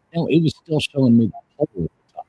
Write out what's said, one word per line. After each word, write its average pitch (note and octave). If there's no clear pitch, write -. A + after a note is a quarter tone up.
No, E3
it E3
was D#3
still D#3
showing C3
me A2+
the -
poll -
at -
the -
top. -